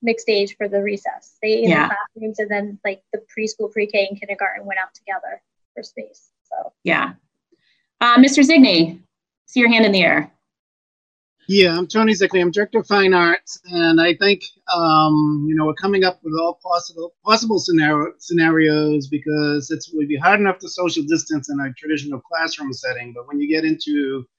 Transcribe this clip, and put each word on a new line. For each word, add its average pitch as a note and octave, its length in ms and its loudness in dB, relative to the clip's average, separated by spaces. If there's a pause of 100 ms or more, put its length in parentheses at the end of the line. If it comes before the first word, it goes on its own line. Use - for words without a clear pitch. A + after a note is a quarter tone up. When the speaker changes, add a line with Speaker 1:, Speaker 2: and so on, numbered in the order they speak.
Speaker 1:
mixed A#3 280 -2
age G3+ 280 0
for G#3 120 -6
the G3+ 120 0
recess. - 600 -8
They G#3+ 140 -2
ate A3+ 100 0
in F#3 60 4
Speaker 2:
Yeah. D3+ 180 2
Speaker 1:
the G#3 60 -4
classrooms, G#3+ 440 -10
and G#3 100 -4
then, G3+ 360 -6
like, G3 180 -8 (100)
the G#3 60 -6
preschool, G#3+ 520 -8
pre-K, G#3 380 -2
and G3+ 100 -12
kindergarten G3 460 -8
went F#3+ 140 -8
out F#3 160 -10
together - 460 -12 (340)
for A#3 80 -14
space. - 480 -20 (120)
So. - 300 -12 (100)
Speaker 2:
Yeah. D#3 300 -2 (840)
Uh, A#3+ 180 6
Mister C4+ 240 8
Zigny, A3 580 4 (460)
see - 140 -4
your A#3 100 4
hand A3+ 160 4
in G3+ 60 2
the F#3+ 120 2
air. D3+ 280 0 (1160)
Speaker 3:
Yeah, F#3 300 4
I'm F3+ 80 -2
Tony A3 280 2
Zigny. F#3 280 0
I'm F3 80 2
director G#3 300 -2
of - 80 -6
fine G3 260 4
arts, F3 520 0
and E3 360 2
I E3+ 140 2
think, G3 280 0 (300)
um, D#3 760 2
you D#3 80 0
know, D#3 100 0
we're D#3 100 -2
coming F#3+ 280 0
up F#3 200 -2
with D#3 100 -8
all E3 300 -4
possible, E3+ 500 -6 (100)
possible A3 360 0
scenario-, D3+ 600 0
scenarios D3+ 880 0
because D3 640 -4
it's, - 240 -10
it D#3+ 40 -6
would D3 100 -4
be D3 100 -4
hard F#3 220 2
enough G3 200 0
to F3+ 100 -18
social E3 340 -4
distance D#3 460 -4
in C#3+ 100 -6
a C#3 140 -8
traditional D3 480 -6
classroom D#3+ 520 -8
setting, A#2+ 400 -10
but A#2+ 140 -16
when C#3+ 120 -6
you D3 80 -4
get D#3+ 180 0
into D3 600 -4 (140)